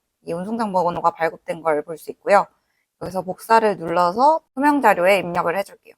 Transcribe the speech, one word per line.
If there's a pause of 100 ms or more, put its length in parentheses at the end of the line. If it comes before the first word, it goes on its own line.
(240)
이
운송장
번호가
발급된
걸
볼
수
있고요. (560)
여기서
복사를
눌러서 (160)
소명
자료에
입력을
해줄게요.